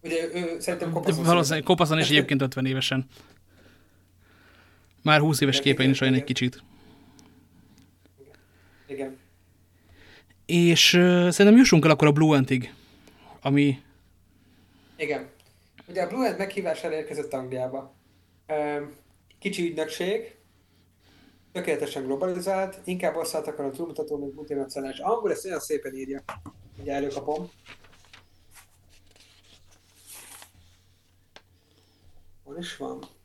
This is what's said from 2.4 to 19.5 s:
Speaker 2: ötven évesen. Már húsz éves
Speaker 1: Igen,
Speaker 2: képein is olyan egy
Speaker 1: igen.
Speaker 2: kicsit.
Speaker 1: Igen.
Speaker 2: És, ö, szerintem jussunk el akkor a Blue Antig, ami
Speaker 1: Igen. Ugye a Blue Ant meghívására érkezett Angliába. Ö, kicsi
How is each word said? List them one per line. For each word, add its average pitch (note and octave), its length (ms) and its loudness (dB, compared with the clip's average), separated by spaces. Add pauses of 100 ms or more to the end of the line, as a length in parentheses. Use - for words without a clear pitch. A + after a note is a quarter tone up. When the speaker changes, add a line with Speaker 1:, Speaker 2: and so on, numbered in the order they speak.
Speaker 2:
ötven C3 240 -4
évesen. C3 400 -2 (2000)
Már D3+ 160 4
húsz D3+ 220 2
éves C3+ 180 2
Speaker 1:
Igen, - 80 0
Speaker 2:
képein C3 220 4
is C3 120 2
olyan C3 120 4
egy B2+ 80 2
Speaker 1:
igen. - 120 -6
Speaker 2:
kicsit. B2 300 -4 (2250)
Speaker 1:
Igen. C3+ 300 -12 (1300)
Speaker 2:
És, E3+ 480 4
ö, F3+ 380 6
szerintem G#3 280 8
jussunk E3 260 8
el D#3+ 60 8
akkor D3+ 160 6
a D3 40 8
Blue D3+ 260 4
Antig, C3 360 0 (680)
ami C#3 400 2 (1160)
Speaker 1:
Igen. C#3+ 320 -6 (580)
Ugye F3+ 160 -6
a F3 40 -4
Blue B3 200 -2
Ant F#3 100 -2
meghívására F3+ 580 -4
érkezett D3 380 -8
Angliába. C3 600 -8 (540)
Ö, D3 340 -4 (580)
kicsi F#3+ 300 -6